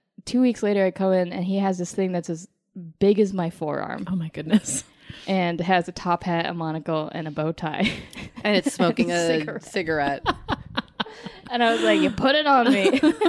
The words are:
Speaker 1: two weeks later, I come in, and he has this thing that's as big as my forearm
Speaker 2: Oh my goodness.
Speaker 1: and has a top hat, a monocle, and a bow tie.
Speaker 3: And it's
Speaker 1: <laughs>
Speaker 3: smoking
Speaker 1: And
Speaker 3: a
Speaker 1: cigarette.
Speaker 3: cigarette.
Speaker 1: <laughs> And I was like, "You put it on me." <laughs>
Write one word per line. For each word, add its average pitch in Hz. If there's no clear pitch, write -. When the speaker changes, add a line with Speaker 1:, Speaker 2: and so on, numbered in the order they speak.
Speaker 1:
two 247
weeks 247
later, 202
I 185
come 190
in, 180
and 190
he 190
has 190
this 175
thing 185
that's 175
as 170
big 202
as 196
my 175
forearm -
Speaker 2:
Oh 190
my 165
goodness. 190
Speaker 1:
and 175
has 175
a 180
top 175
hat, 170
a 175
monocle, 160
and 160
a 151
bow 156
tie. 165
Speaker 3:
And 208
it's 190
Speaker 1:
<laughs> -
Speaker 3:
smoking 170
Speaker 1:
And 175
Speaker 3:
a 170
Speaker 1:
cigarette. 156
Speaker 3:
cigarette. 156
Speaker 1:
<laughs> 339
And 240
I 226
was 226
like, 220
"You 285
put 262
it 302
on 254
me." 226
<laughs> -